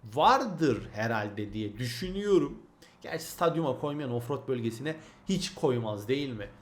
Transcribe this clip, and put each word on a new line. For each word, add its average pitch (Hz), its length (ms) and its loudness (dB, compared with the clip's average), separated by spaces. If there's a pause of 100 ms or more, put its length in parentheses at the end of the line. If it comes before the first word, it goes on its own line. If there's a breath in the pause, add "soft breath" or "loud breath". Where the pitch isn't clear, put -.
(140)
vardır 165 800 4
herhalde 104 600 -2
diye 104 240 -4
düşünüyorum. 180 800 2 (440 loud breath)
Gerçi - 240 -8
stadyuma 160 540 0
koymayan 147 320 -4
offroad 123 360 -4
bölgesine 123 480 -2 (340 loud breath)
hiç - 240 0
koymaz 110 540 0
değil 135 220 0
mi? 104 180 -8 (140)